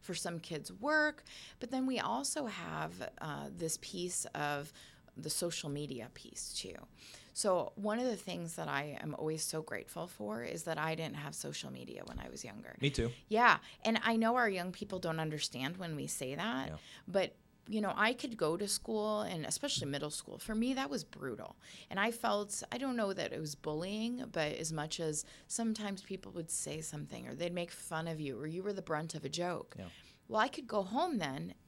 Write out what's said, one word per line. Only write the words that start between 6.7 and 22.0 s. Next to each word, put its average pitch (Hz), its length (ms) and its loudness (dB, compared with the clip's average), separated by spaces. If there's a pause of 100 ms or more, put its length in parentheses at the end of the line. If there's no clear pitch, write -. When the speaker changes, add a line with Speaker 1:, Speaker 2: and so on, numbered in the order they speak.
Speaker 1:
So 180 400 4
one 208 240 2
of 254 60 2
the 240 100 4
things 175 400 -4
that 160 120 -2
I 143 340 0
am 151 160 -2
always 156 260 0
so 160 180 0
grateful 156 460 -6
for 214 360 -4
is - 200 -4
that 160 140 0
I 160 180 2
didn't 156 200 -4
have 147 180 -6
social 143 380 -6
media 127 340 -10
when 60 140 -8
I 64 100 -8
was - 140 -10
younger. 104 360 -12
Speaker 2:
Me 143 120 6
too. 120 200 2 (160)
Speaker 1:
Yeah, 220 300 10 (260)
and 226 200 4
I 226 140 6
know 226 180 6
our 233 140 6
young 180 220 0
people 190 280 -4
don't 165 200 2
understand 151 580 -2
when 170 180 -4
we 139 120 -2
say 139 280 -2
that, 226 340 -2
Speaker 2:
Yeah. 156 60 -6 (320)
Speaker 1:
but, 185 280 4 (320)
you 214 140 0
know, 196 140 2
I 220 180 6
could 247 240 -4
go 160 200 4
to 208 100 0
school, 214 540 0
and 180 240 -2
especially - 420 0
middle 143 240 -2
school. - 260 -8
For - 160 -4
me, 240 200 4
that 269 160 0
was 220 160 -2
brutal. - 500 -6 (340)
And - 100 -2
I 220 120 6